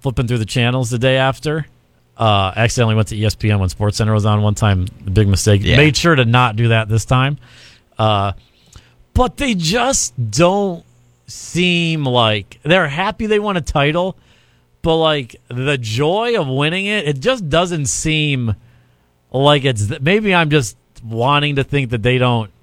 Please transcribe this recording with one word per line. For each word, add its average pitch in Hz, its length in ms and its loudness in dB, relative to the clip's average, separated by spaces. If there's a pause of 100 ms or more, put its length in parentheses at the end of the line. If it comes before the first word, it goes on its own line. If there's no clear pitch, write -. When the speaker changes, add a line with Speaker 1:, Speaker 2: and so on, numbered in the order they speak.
Speaker 1:
flipping 127 240 -2
through 120 120 -2
the 110 60 -2
channels 120 460 -2
the 123 80 -2
day 131 180 2
after. 147 500 -2 (560)
Uh, 98 320 2
accidentally 113 400 0
went 110 140 0
to 110 80 -10
E 107 80 -2
S 107 100 0
P 107 160 -2
N 104 80 2
when 92 100 0
SportsCenter 107 460 -2
was 104 120 0
on 104 160 2
one 104 120 0
time. 98 320 0 (220)
A - 20 -4
big 101 160 4
mistake. 98 380 2
Speaker 2:
Yeah. - 120 2
Speaker 1:
Made 151 200 4
sure 170 180 2
to 127 100 2
not 120 300 2
do 117 140 0
that 110 200 0
this 107 160 0
time. 135 320 0 (600)
Uh, 101 340 0 (800)
but 247 260 0
they 254 160 -2
just 226 600 -2 (160)
don't 175 540 0 (420)
seem 170 800 -2
like 113 580 0
they're 170 240 2
happy 190 400 -4
they 208 140 0
won 208 160 -2
a 170 40 0
title, 156 560 -2 (680)
but, 160 160 2
like, 151 360 0 (140)
the 131 300 -2
joy 160 600 -2
of 147 60 -4
winning 156 400 -2
it, 202 220 -2
it 143 120 -4
just 214 280 -2
doesn't 165 380 0
seem 143 680 -2 (800)
like 139 320 2
it's 107 240 0
th-, 156 120 -6
maybe 196 340 2
I'm 160 160 2
just 135 260 0 (260)
wanting 139 540 0
to 135 80 0
think 135 260 -2
that 117 140 -2
they 123 140 2
don't 120 320 0 (120)